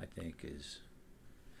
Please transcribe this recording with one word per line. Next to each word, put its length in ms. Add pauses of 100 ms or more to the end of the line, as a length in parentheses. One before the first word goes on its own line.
I 40
think 380
is. 360 (800)